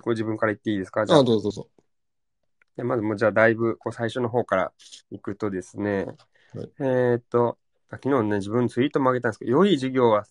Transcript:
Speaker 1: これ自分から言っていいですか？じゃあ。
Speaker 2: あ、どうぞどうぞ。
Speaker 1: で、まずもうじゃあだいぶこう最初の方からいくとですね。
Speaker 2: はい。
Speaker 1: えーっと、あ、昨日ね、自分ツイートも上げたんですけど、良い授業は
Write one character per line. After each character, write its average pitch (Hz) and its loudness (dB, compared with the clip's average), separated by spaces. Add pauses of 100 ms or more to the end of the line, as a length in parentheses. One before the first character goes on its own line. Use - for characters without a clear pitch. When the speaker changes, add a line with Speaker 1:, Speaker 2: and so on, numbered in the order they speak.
Speaker 1:
こ - -4
れ 117 2
自 110 -4
分 110 -4
か 110 -2
ら 107 2
言 101 -6
っ - -20
て - -4
い 104 0
い - -2
で 95 -4
す - -18
か？ 107 0
じ 104 2
ゃ 170 8
あ。 147 8
Speaker 2:
あ、 135 4
ど 117 2
う 104 0
ぞ - -12
ど 104 -2
う - -8
ぞ。 - -14 (1040)
Speaker 1:
で、 127 -8
ま 127 -2
ず 110 -2
も 107 -2
う - -8
じ 101 0
ゃ 110 6
あ 101 0
だ 110 6
い 113 4
ぶ 113 -2
こ - -8
う - -10
最 117 -4
初 120 -6
の 120 -2
方 113 -2
か - 0
ら 90 0 (380)
い 98 -14
く 101 -10
と 107 -4
で 92 -6
す - -18
ね。 101 -2 (460)
Speaker 2:
は - -12
い。 - -14
Speaker 1:
え - -6 (340)
ー - -2
っ - -4 (100)
と、 120 0 (320)
あ、 - -16
昨 127 -4
日 135 2
ね、 104 0
自 98 -6
分 120 0
ツ - -2
イ 139 2
ー 147 -2
ト 151 -2
も 131 2
上 127 0
げ 120 -8
た 123 0
ん 110 -2
で - -4
す - -20
け - -12
ど、 113 0
良 165 4
い 202 4
授 131 -4
業 127 4
は 104 2